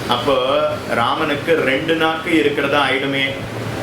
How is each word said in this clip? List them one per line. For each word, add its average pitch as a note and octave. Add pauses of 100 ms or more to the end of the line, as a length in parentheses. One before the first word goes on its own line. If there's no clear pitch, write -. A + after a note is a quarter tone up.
அப்போ B2+ (580)
ராமனுக்கு C#3+ (140)
ரெண்டு C#3+
நாக்கு D#3+
இருக்கிறதா C#3+
ஆயிடுமே, C3+ (580)